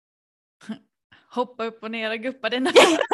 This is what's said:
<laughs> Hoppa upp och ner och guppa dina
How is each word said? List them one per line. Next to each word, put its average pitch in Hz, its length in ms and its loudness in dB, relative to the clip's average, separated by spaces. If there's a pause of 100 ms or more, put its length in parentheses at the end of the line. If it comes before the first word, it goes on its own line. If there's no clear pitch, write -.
(680)
<laughs> 220 60 -14 (560)
Hoppa 247 340 -8
upp 226 180 -12
och 220 80 -14
ner 220 200 -8
och 226 80 -8
guppa 247 320 -8
dina 254 200 -2 (440)